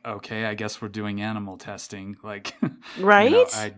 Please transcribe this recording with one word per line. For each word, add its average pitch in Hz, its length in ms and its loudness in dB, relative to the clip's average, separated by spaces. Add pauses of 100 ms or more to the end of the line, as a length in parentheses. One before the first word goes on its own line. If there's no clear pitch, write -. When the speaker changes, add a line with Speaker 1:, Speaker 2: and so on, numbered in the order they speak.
Speaker 1:
"Okay, 110 400 -6
I 107 80 -2
guess 107 260 -6
we're 110 100 -8
doing 104 300 -4
animal 104 380 -6
testing." 98 680 -12
Like, 104 340 -10
<laughs> - 40 -6
you - 80 -2
know, - 380 -8
Speaker 2:
Right? 247 460 8
Speaker 1:
I, 104 240 -2